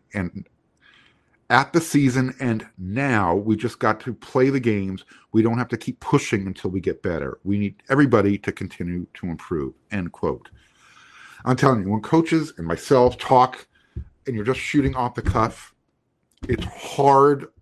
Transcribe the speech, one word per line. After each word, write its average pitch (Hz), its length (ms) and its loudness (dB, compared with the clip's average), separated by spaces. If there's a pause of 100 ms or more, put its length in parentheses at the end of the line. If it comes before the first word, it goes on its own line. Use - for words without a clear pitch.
(140)
and 95 300 -8 (1040)
at 131 220 2
the 170 80 4
season 131 600 2
and 117 260 -2 (100)
now. 101 580 0
We 107 220 0
just 117 220 -6
got 110 220 0
to 123 120 -10
play 131 380 0
the 135 100 0
games. 98 440 -2 (280)
We 110 100 4
don't 113 160 2
have 123 100 -4
to 120 80 -6
keep - 240 -8
pushing 113 460 0
until 95 240 -8
we 92 100 -4
get 85 220 -6
better. 76 420 -6
We 101 140 -2
need 101 300 -6
everybody 113 500 2
to - 140 -6
continue 87 640 -8
to - 120 -12
improve, 78 480 -6 (160)
end 92 220 -6
quote. - 380 -6 (960)
I'm 127 120 0
telling 127 260 2
you, 95 80 -4
when 107 120 -2
coaches 160 560 0
and 82 80 -8
myself 123 500 2
talk - 500 2 (600)
and 127 100 -6
you're 104 80 -4
just 127 160 -2
shooting 135 360 0
off 123 180 -2
the 113 80 -8
cuff, - 520 -2 (720)
it's - 160 -2
hard 139 840 2 (140)